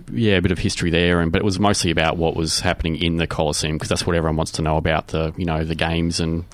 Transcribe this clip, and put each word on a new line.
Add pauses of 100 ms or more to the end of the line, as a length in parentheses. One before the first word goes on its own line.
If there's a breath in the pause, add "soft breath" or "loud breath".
(120)
yeah,
a
bit
of
history
there,
and,
but
it
was
mostly
about
what
was
happening
in
the
Colosseum,
'cause
that's
what
everyone
wants
to
know
about,
the,
you
know,
the
games
and (100)